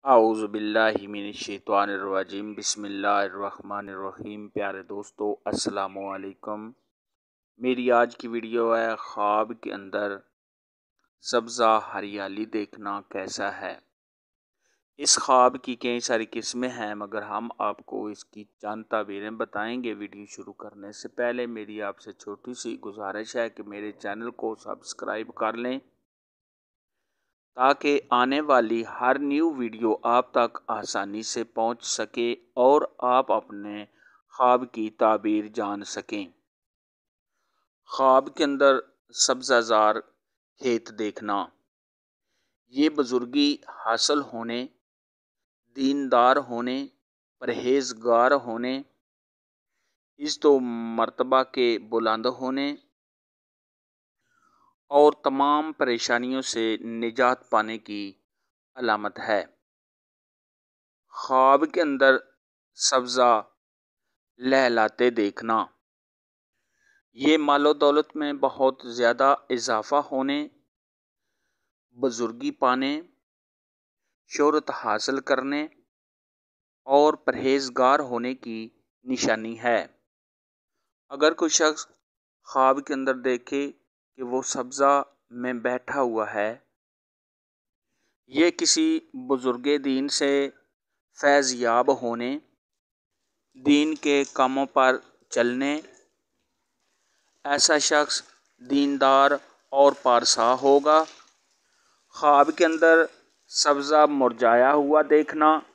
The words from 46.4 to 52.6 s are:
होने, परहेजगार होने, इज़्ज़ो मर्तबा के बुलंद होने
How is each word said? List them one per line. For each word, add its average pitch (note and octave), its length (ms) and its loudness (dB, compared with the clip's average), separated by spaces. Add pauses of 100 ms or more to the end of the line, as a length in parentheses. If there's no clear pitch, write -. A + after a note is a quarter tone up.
होने, B2 360 -6 (600)
परहेजगार B2 920 0 (100)
होने, A#2+ 360 -6 (1400)
इज़्ज़ो D3 380 4 (380)
मर्तबा B2+ 480 0
के A#2+ 320 0 (120)
बुलंद A2+ 460 -2
होने C3+ 420 -6 (2250)